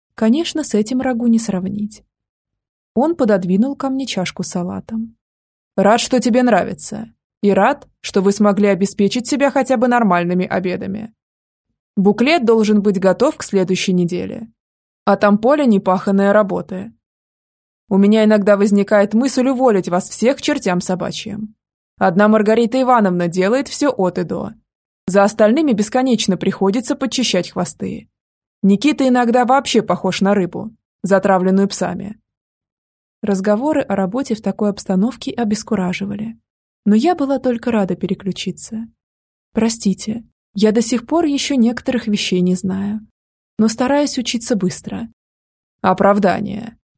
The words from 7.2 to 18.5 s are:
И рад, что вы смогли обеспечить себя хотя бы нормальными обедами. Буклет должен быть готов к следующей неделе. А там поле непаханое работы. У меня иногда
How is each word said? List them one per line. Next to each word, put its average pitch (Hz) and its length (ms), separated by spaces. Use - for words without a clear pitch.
И 202 100
рад, 220 380
что - 200
вы 196 100
смогли 202 360
обеспечить 202 600
себя 277 240
хотя 262 240
бы 240 120
нормальными 180 580
обедами. 190 680
Буклет 226 500
должен 214 360
быть 196 180
готов 190 380
к - 60
следующей 185 500
неделе. 180 560
А 202 140
там 202 200
поле 277 280
непаханое 196 640
работы. 196 640
У 190 100
меня 208 260
иногда 208 340